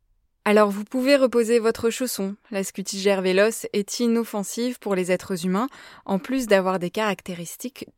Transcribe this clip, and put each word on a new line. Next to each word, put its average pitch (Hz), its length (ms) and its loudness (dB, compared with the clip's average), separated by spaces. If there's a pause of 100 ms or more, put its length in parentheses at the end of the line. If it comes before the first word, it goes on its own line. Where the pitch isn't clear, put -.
(460)
Alors 208 240 6
vous 202 140 -6
pouvez 262 320 4
reposer 240 420 4
votre 226 320 0
chausson. 202 440 -4 (160)
La 196 140 -4
scutigère 196 560 -2
véloce 190 540 2
est 202 260 -4
inoffensive 233 800 -2
pour 202 160 -4
les 185 180 0
êtres 180 320 -4
humains, 190 240 0 (380)
en 196 120 0
plus 254 280 -4
d'avoir 185 320 4
des 175 100 -4
caractéristiques 190 1000 -6 (120)